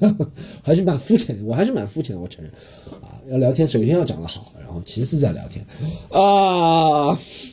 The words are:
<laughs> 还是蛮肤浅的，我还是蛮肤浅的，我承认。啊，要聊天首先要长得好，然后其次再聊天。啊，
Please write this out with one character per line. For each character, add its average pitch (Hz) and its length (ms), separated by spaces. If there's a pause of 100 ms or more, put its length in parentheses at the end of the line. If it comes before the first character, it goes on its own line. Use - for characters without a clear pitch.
(460)
<laughs> - 160
还 147 120
是 185 100
蛮 175 140
肤 214 180
浅 - 200
的， 101 80
我 110 80
还 151 120
是 262 80
蛮 131 120
肤 101 160
浅 123 140
的， 87 60
我 90 80
承 - 160
认。 78 80 (500)
啊， - 160 (100)
要 131 100
聊 127 140
天 156 140
首 120 140
先 113 80
要 165 160
长 80 160
得 82 80
好， - 320
然 - 120
后 85 120
其 117 200
次 151 140
再 120 140
聊 - 160
天。 - 180 (440)
啊， 165 1080 (340)